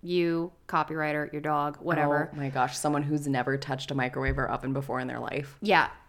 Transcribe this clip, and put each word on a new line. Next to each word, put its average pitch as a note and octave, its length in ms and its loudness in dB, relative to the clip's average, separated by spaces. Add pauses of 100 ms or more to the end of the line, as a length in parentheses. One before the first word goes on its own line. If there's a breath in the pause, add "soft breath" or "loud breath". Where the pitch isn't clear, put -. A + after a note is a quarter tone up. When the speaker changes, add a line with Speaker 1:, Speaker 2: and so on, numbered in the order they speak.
Speaker 1:
you, E3+ 480 2 (160)
copywriter, D3+ 640 0
your D3 100 -6
dog, D3 360 0
whatever. D3+ 540 2
Speaker 2:
Oh D3+ 60 -10
my C#3 120 -2
gosh, C3+ 280 0
someone D3 260 2
who's C#3+ 240 0
never C3+ 300 2
touched C3+ 340 -4
a C#3 40 -2
microwave C3 420 0
or C3+ 100 0
oven B2+ 260 -2
before C#3 260 -2
in B2+ 80 -4
their A#2+ 120 -6
life. C3+ 420 -6
Speaker 1:
Yeah. F#3 280 6 (200)